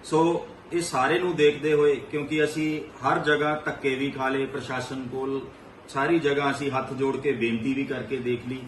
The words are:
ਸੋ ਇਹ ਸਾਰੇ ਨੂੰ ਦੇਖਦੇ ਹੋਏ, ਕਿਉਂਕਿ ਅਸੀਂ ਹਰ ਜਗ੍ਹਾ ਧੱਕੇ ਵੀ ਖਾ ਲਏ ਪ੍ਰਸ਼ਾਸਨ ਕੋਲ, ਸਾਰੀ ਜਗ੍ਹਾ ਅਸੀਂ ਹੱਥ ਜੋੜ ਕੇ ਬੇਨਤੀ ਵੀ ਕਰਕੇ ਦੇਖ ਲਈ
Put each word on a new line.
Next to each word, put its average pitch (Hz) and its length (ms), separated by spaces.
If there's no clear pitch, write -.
ਸੋ 165 440
ਇਹ 170 80
ਸਾਰੇ 160 380
ਨੂੰ 180 160
ਦੇਖਦੇ 147 380
ਹੋਏ, 147 220
ਕਿਉਂਕਿ 151 480
ਅਸੀਂ 156 380
ਹਰ 151 380
ਜਗ੍ਹਾ 151 460
ਧੱਕੇ 139 300
ਵੀ 135 160
ਖਾ 131 180
ਲਏ 135 160
ਪ੍ਰਸ਼ਾਸਨ 127 680
ਕੋਲ, 135 300
ਸਾਰੀ 151 320
ਜਗ੍ਹਾ 139 320
ਅਸੀਂ 135 200
ਹੱਥ 131 220
ਜੋੜ 135 240
ਕੇ 143 140
ਬੇਨਤੀ 117 420
ਵੀ 135 120
ਕਰਕੇ 131 320
ਦੇਖ 120 220
ਲਈ 131 180